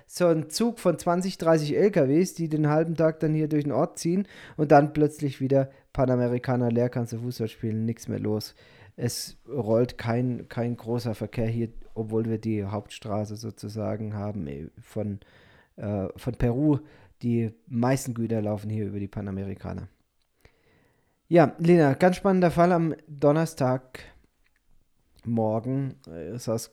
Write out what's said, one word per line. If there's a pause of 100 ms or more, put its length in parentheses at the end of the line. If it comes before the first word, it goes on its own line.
so
einen
Zug
von
zwanzig,
dreißig
L
K
Ws,
die
den
halben
Tag
dann
hier
durch
den
Ort
ziehen (300)
und
dann
plötzlich
wieder (220)
Panamerikaner
leer,
kannst
du
Fußball
spielen,
nichts
mehr
los. (420)
Es (100)
rollt
kein,
kein
großer
Verkehr
hier, (260)
obwohl
wir
die
Hauptstraße
sozusagen
haben,
äh, (100)
von, (560)
äh,
von
Peru. (440)
Die (140)
meisten
Güter
laufen
hier
über
die
Panamerikaner. (1400)
Ja,
Lena,
ganz
spannender
Fall
am (120)
Donnerstagmorgen. (140)
Äh,
saß